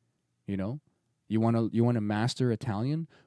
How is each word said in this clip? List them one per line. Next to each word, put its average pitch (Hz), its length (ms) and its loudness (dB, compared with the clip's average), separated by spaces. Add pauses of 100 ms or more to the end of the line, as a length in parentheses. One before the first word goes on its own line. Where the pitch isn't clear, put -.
(480)
you 98 100 -4
know? 110 240 -4 (480)
You 110 120 2
wanna, 117 300 2
you 113 120 4
wanna 120 180 2
master 113 500 0
Italian? 123 560 -4 (200)